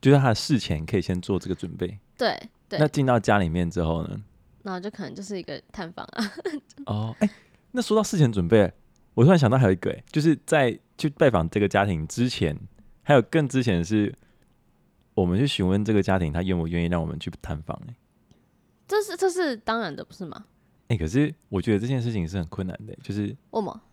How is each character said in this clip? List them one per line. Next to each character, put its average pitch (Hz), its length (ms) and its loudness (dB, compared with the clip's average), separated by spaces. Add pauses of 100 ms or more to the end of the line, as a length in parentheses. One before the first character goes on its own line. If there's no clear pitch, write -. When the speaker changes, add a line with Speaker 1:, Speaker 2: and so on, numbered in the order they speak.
Speaker 1:
就 135 100 4
是 143 60 8
他 135 120 4
的 110 60 4
事 139 220 0
前 78 280 -4
可 104 120 -2
以 90 40 2
先 90 200 -2
做 95 160 -2
这 85 100 -6
个 92 60 -4
准 85 240 -8
备。 92 220 -8 (180)
Speaker 2:
对， - 320 -6 (180)
对。 151 120 -8
Speaker 1:
那 151 80 4
进 143 180 0
到 123 140 4
家 104 180 2
里 92 100 2
面 85 220 -2
之 82 140 -4
后 80 240 -2
呢？ 104 160 -10 (420)
Speaker 2:
那 185 140 -8
就 196 100 -10
可 202 140 -14
能 131 100 -12
就 190 80 -16
是 196 160 -10
一 170 60 -10
个 - 180 -12 (120)
探 170 180 -12
访 - 140 -14
啊。 - 260 -6 (220)
<laughs> - 340 -14
Speaker 1:
哦， 110 320 -6
诶， 214 100 0 (420)
那 254 100 -4
说 214 160 0
到 220 40 2
事 202 160 -4
前 135 140 6
准 92 160 0
备， 98 240 6 (420)
我 113 120 6
突 160 40 8
然 185 80 8
想 123 140 4
到 131 60 4
还 127 80 6
有 95 80 6
一 - 20 4
个， - 160 -4
诶， - 180 -10
就 151 120 -2
是 156 240 2
在 135 340 2 (180)
去 156 120 -2
拜 143 200 4
访 82 200 2
这 107 100 -2
个 101 80 4
家 101 180 2
庭 80 220 -2
之 123 220 0
前， 78 280 -2 (440)
还 - 120 2
有 127 100 8
更 156 240 0
之 131 140 0
前 95 220 2
是 104 300 0 (1000)
我 95 120 2
们 90 120 2
去 131 80 2
询 104 220 -2
问 98 160 2
这 107 80 -2
个 104 100 4
家 95 160 2
庭， 82 140 0
他 85 100 -2
愿 92 160 0
不 82 80 -2
愿 85 160 -2
意 85 60 0
让 87 140 0
我 80 40 -4
们 78 140 -8
去 - 100 -10 (120)
探 78 200 -8
访， - 160 -10 (100)
诶。 123 80 -18 (920)
Speaker 2:
这 415 140 0
是， 403 160 -8
这 381 120 2
是 330 280 -2
当 226 240 -4
然 170 120 -6
的， - 100 -12
不 - 100 -18
是 185 120 -12
吗？ - 200 -16 (420)
Speaker 1:
诶， 117 100 0
可 82 80 -2
是 143 280 0 (160)
我 95 120 -2
觉 107 120 0
得 98 60 2
这 110 60 -4
件 127 160 -2
事 117 120 -2
情 92 120 -2
是 90 120 -6
很 85 100 -4
困 95 180 -8
难 90 200 -8
的， - 180 0
就 98 100 -8
是 104 220 -2 (160)
Speaker 2:
为 226 100 0
什 - 0 -
么？ - 200 -6 (100)